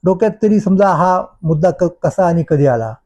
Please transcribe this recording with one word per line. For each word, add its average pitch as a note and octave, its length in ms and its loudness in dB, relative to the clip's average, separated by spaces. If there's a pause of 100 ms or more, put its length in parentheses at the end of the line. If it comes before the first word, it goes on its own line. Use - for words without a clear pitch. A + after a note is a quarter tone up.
डोक्यात F#3 280 0 (120)
तरी G#3+ 160 2
समजा G3 280 2
हा F3+ 360 0 (200)
मुद्दा E3 260 0
क-, F3 140 -2
कसा F3 440 -2
आणि E3+ 200 0
कधी C#3+ 200 2
आला A2+ 260 -2 (120)